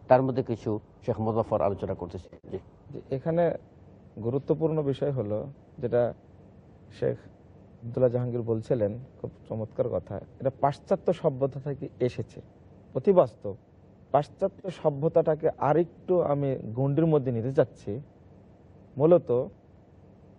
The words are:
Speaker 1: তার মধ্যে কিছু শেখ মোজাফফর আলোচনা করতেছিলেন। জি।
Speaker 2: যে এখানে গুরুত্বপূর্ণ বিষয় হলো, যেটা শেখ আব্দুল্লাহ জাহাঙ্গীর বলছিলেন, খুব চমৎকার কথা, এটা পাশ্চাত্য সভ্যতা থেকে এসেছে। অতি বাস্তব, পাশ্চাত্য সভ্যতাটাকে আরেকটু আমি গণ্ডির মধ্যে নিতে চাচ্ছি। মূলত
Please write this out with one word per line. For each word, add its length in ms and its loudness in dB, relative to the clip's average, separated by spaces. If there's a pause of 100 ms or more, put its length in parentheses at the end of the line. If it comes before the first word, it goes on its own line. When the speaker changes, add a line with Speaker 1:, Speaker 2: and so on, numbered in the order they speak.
Speaker 1:
তার 140 8
মধ্যে 200 0
কিছু 380 -4 (260)
শেখ 140 -2
মোজাফফর 420 0
আলোচনা 320 -2
করতেছিলেন। 560 -14
জি। 80 -8 (320)
Speaker 2:
যে 260 -8
এখানে 380 0 (680)
গুরুত্বপূর্ণ 600 0
বিষয় 280 -2
হলো, 360 -4 (320)
যেটা 360 0 (840)
শেখ 180 -2 (680)
আব্দুল্লাহ 260 2
জাহাঙ্গীর 320 -2
বলছিলেন, 560 -2 (220)
খুব 100 -10 (180)
চমৎকার 400 -4
কথা, 320 -6 (200)
এটা 100 -2 (100)
পাশ্চাত্য 520 0
সভ্যতা 480 -2
থেকে 280 -8 (120)
এসেছে। 400 -4 (540)
অতি 180 2
বাস্তব, 420 2 (560)
পাশ্চাত্য 600 -2
সভ্যতাটাকে 880 0
আরেকটু 600 2
আমি 360 0 (180)
গণ্ডির 320 2
মধ্যে 260 2
নিতে 200 -2
চাচ্ছি। 480 -2 (960)
মূলত 500 4 (920)